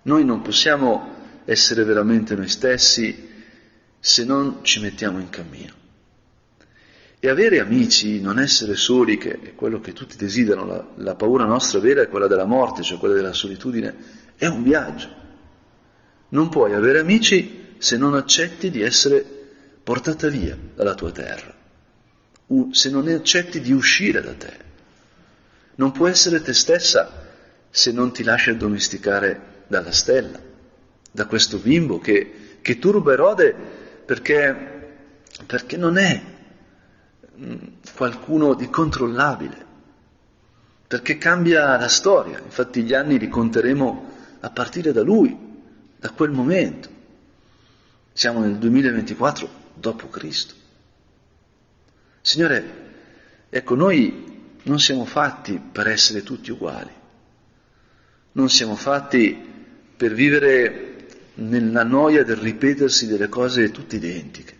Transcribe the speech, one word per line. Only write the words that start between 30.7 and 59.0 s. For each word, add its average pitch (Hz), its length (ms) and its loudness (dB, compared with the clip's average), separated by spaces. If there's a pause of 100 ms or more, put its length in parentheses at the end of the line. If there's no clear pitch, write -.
da 107 160 -6
questo 104 300 0
bimbo 117 420 2
che, - 640 -2
che - 180 -2
turba 175 340 2
Erode 165 420 4 (480)
perché, - 920 -2 (500)
perché - 320 -6
non 175 200 0
è, 180 220 2 (1200)
mm, 170 180 -12 (380)
qualcuno 135 600 0
di 123 160 -8
controllabile, 123 920 -2 (1200)
perché 147 320 -4
cambia 165 580 4
la 120 120 -2
storia. 127 500 2
Infatti - 420 -4
gli 117 140 0
anni 143 240 2
li 107 100 -2
conteremo 120 840 0 (280)
a - 100 -12
partire 156 420 -4
da 113 120 2
lui, 180 480 2 (520)
da - 80 -8
quel 151 200 0
momento. 139 580 -2 (1200)
Siamo 117 300 -2
nel 104 160 0
duemilaventiquattro 120 920 0 (260)
dopo 113 340 -8
Cristo. - 440 -10 (1700)
Signore, - 720 -2 (560)
ecco, - 280 -2
noi 156 640 0 (220)
non 143 180 0
siamo 131 240 0
fatti 127 560 -4 (100)
per 104 160 -2
essere 107 340 0
tutti 113 300 -12
uguali, 73 400 -10 (1400)
non 135 160 2
siamo 113 260 0
fatti 131 580 2 (640)